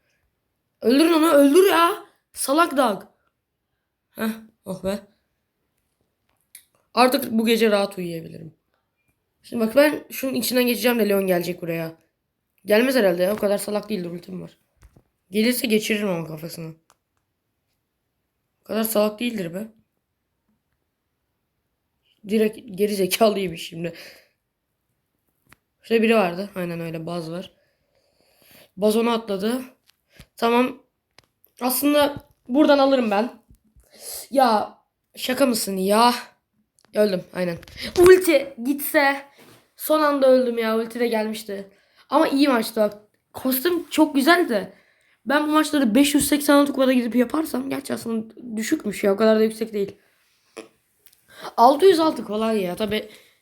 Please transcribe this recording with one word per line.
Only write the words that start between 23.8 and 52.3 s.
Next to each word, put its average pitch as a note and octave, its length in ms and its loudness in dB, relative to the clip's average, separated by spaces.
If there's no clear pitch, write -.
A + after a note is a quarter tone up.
Şurada A3+ 220 0
biri A3+ 120 2
vardı. F#3+ 400 -2
Aynen F3 240 -8
öyle. E3 260 -10
Baz E3+ 260 -8
var. F#3 240 -14
Baz G#3+ 200 2
onu A#3 140 0
atladı. A3+ 500 -4
Tamam. A#3 460 0
Aslında C#4+ 540 0
buradan C#4+ 300 4
alırım C4+ 340 2
ben. G#3+ 180 0
Ya A#3 460 2
şaka B3+ 300 0
mısın A3 320 -2
ya? G#3+ 360 4
Öldüm G3+ 280 0
aynen. F3 240 -4
Ulti F4+ 540 6
gitse. C#4 600 -2
Son D#4 240 0
anda C#4+ 260 2
öldüm B3+ 300 2
ya. A3 200 -2
Ulti A3+ 220 -6
de A#3+ 80 0
gelmişti. G#3+ 640 -6
Ama D4 180 2
iyi C#4 200 2
maçtı A3+ 340 -2
bak. G#3 120 0
Kostüm E4+ 560 -4
çok D4+ 260 2
güzel D#4 340 2
de. F#3+ 240 -4
Ben D4 220 0
bu D4+ 40 -2
maçları D4 440 2
beş C#4+ 200 4
yüz C#4+ 120 2
seksen D4 260 2
altı C#4+ 200 4
kupada C4 200 2
gidip A#3+ 220 0
yaparsam. C4+ 540 -2
Gerçi C4+ 240 -6
aslında A3+ 640 -8
düşükmüş A3 460 -6
ya. G3+ 100 2
O G3 40 -2
kadar A3 220 4
da A3 40 2
yüksek A3 300 -4
değil. G3+ 220 -6
Altı C#4 280 6
yüz F4+ 140 8
altı D#4 240 0
kolay A3 380 -2